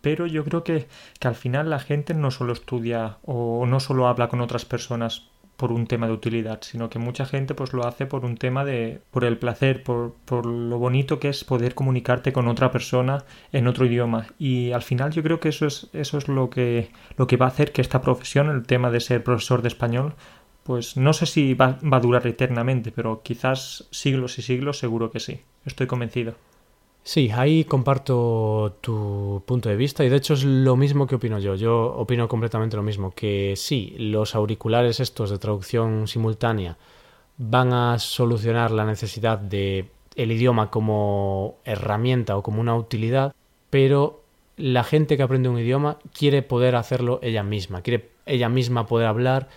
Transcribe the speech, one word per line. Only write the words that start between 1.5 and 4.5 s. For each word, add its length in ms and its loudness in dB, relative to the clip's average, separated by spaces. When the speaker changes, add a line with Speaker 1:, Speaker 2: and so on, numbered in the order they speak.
Speaker 1:
la 100 -2
gente 360 -4
no 160 0
solo 220 -2
estudia 720 -4
o 440 -2
no 120 2
solo 280 2
habla 200 2
con 140 -2
otras 240 -4